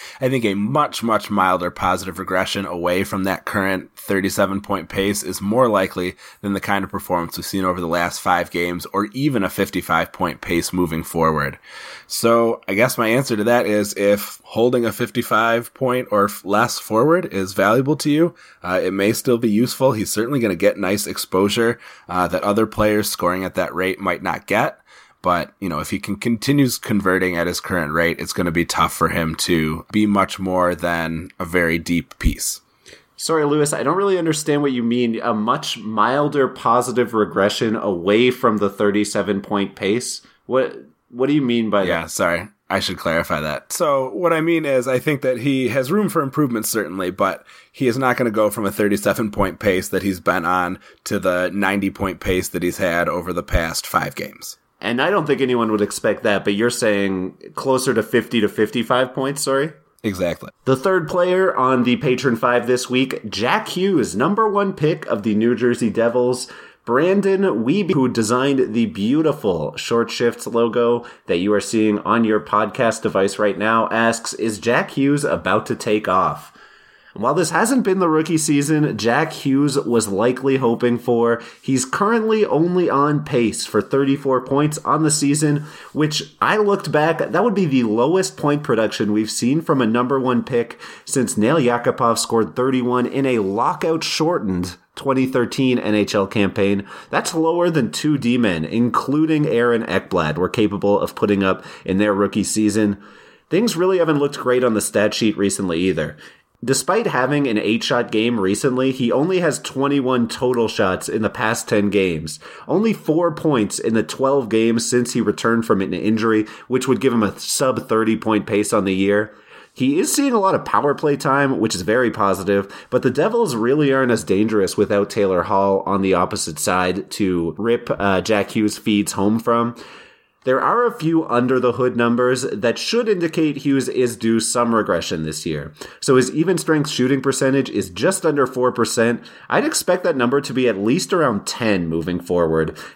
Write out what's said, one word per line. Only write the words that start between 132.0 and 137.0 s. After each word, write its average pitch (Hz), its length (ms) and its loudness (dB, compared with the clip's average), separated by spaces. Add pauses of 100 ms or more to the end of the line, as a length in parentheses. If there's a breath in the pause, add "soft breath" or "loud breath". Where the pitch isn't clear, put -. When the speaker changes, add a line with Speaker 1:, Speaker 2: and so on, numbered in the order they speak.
Speaker 2:
that 127 360 -2
should 226 300 -2
indicate 165 480 0
Hughes 135 320 0
is 120 260 0
due 113 240 2
some 117 360 0
regression 92 500 0
this 78 220 -8
year. 76 260 -6 (280 loud breath)
So 131 160 4
his 127 160 4
even 165 260 0
strength 151 320 0
shooting 131 320 0